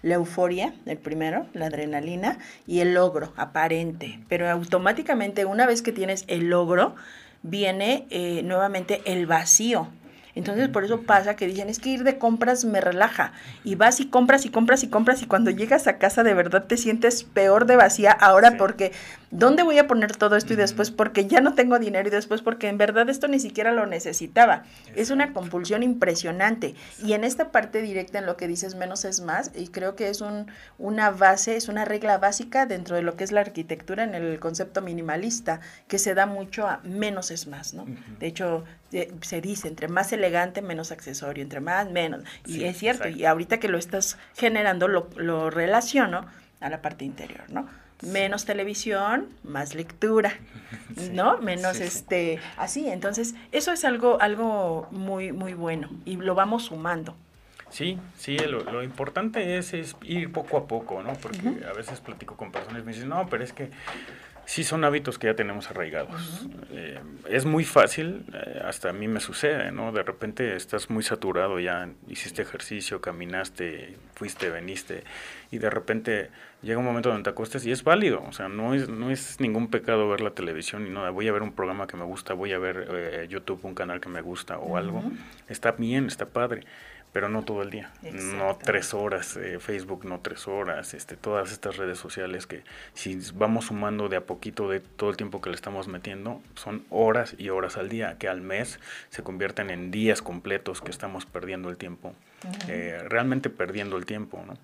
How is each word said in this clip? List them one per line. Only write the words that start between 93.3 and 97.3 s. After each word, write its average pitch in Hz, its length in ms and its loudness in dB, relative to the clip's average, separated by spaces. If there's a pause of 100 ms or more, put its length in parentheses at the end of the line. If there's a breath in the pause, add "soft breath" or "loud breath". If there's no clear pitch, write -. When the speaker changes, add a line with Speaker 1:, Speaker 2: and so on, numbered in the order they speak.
Speaker 2:
vamos 110 300 2
sumando 104 440 -4
de 95 80 -4
a 90 40 0
poquito 98 500 -8
de 98 80 -2
todo - 320 -4
el 95 60 -6
tiempo 101 240 -10
que 95 100 -10
le 101 60 -8
estamos 98 320 -10
metiendo, 98 520 -12 (140)
son 107 340 -12
horas 113 480 2